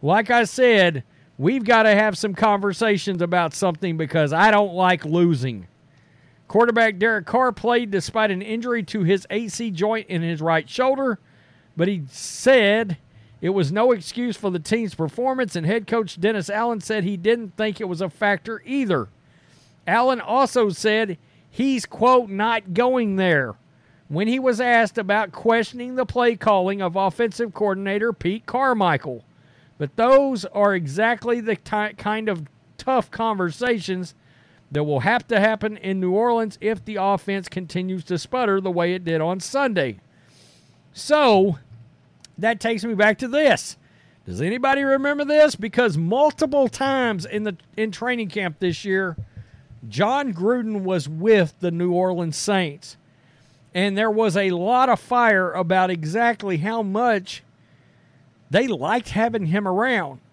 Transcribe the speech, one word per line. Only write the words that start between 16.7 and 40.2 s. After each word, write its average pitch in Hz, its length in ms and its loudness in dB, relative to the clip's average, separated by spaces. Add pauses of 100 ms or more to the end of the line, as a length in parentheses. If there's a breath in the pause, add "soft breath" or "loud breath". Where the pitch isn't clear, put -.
said 214 240 -4
he 196 120 -2
didn't 214 400 -2
think 214 240 -4
it 208 80 -6
was 175 120 -6
a 185 100 -4
factor 208 560 -2
either. 208 400 -2 (800 soft breath)
Allen 240 340 2
also 240 500 2
said 214 480 -2 (300 soft breath)
he's, 262 380 -2
quote, 247 420 2
"not 202 460 -2
going 240 400 2
there" 156 400 2 (540 soft breath)
when 165 180 -2
he 247 140 0
was 254 200 0
asked 233 380 2
about 202 320 -2
questioning 233 640 -2
the 254 100 0
play 240 300 0
calling 196 480 0
of 175 140 -2
offensive 196 580 -2
coordinator 202 580 -2
Pete 196 320 -4
Carmichael. 185 800 0 (540 soft breath)
But 147 160 -6
those 262 520 4
are 202 280 2
exactly 226 680 -2
the 220 140 -2
ti-, 208 420 -4
kind 214 320 -4
of 170 200 -4 (280)
tough 254 320 -2
conversations 190 1080 -4 (560 soft breath)
that 147 100 -2
will 151 180 0
have 214 280 0
to 226 100 2
happen 214 380 0
in 190 240 -4
New 180 100 0
Orleans 226 500 0
if 214 240 -4
the 214 120 -8
offense 196 520 -2
continues 185 560 -6
to 175 140 -4
sputter 208 420 0
the 185 120 -4
way 175 220 0
it 180 100 -8
did 165 160 0
on 175 180 -2
Sunday. 185 600 -2 (920 soft breath)